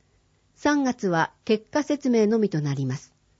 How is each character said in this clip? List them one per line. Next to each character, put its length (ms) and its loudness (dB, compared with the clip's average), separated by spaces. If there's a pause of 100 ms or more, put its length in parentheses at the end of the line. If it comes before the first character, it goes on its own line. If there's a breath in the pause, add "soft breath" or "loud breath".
(560)
三 260 0
月 240 -2
は 260 0 (120)
結 260 -2
果 140 0
説 260 -2
明 160 4
の 140 2
み 100 2
と 100 -2
な 140 -2
り 100 -4
ま 120 -4
す。 180 -20 (260)